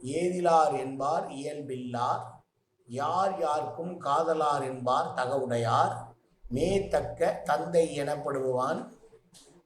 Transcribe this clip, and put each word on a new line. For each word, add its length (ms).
"ஏதிலார் 760
என்பார் 500
இயல்பில்லார், 1080
யார் 540
யார்க்கும் 580
காதலார் 640
என்பார் 500
தகவுடையார். 1000
மேத்தக்க 880
தந்தை 560
எனப்படுவான், 880